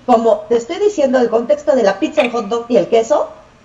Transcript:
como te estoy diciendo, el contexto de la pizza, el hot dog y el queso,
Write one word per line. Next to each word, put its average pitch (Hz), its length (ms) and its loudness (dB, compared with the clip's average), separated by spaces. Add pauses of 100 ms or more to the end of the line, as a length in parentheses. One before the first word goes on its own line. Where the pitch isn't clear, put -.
como 226 420 2
te 233 80 0
estoy 330 220 -4
diciendo, 277 420 0
el 233 100 0
contexto 269 460 0
de 240 80 2
la 190 160 0
pizza, 311 220 -2
el 240 100 -2
hot 233 160 -6
dog 233 220 -4
y 247 80 2
el 175 100 2
queso, 226 420 0 (360)